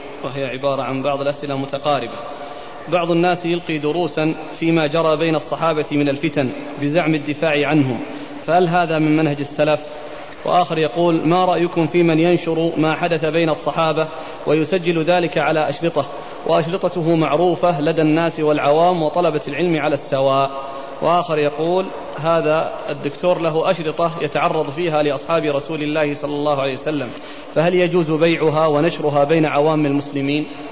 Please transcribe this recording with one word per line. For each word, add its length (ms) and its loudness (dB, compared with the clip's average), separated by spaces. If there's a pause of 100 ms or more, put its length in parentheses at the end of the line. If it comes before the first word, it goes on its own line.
(240)
وهي 220 -6
عبارة 360 -2
عن 220 -4
بعض 180 0
الأسئلة 360 -4
متقاربة. 560 -2 (800)
بعض 200 0
الناس 340 2
يلقي 320 -2
دروسا 560 0 (260)
فيما 280 2
جرى 300 2
بين 180 2
الصحابة 560 -2
من 180 2
الفتن 400 0 (320)
بزعم 340 2
الدفاع 520 0
عنهم، 320 2 (480)
فهل 200 4
هذا 320 2
من 180 4
منهج 220 2
السلف؟ 400 0 (680)
وآخر 320 2
يقول: 500 2
"ما 180 4
رأيكم 420 2
في 160 4
من 160 4
ينشر 580 2
ما 180 2
حدث 300 -2
بين 240 2
الصحابة 580 0 (400)
ويسجل 560 2
ذلك 340 2
على 320 0
أشرطة، 360 -2 (420)
وأشرطته 680 0
معروفة 680 2
لدى 200 2
الناس 380 2
والعوام 640 4
وطلبة 440 0
العلم 320 0
على 140 0
السواء؟" 580 2 (500)
وآخر 360 2
يقول: 480 0 (320)
"هذا 540 2 (180)
الدكتور 500 -2
له 320 0
أشرطة 400 -2 (100)
يتعرض 500 0
فيها 320 0
لأصحاب 420 0
رسول 380 -2
الله 320 0
صلى 200 -6
الله 260 0
عليه 160 -2
وسلم، 320 -4 (460)
فهل 180 2
يجوز 380 2
بيعها 560 2
ونشرها 560 2
بين 220 4
عوام 400 2
المسلمين؟" 600 -2 (260)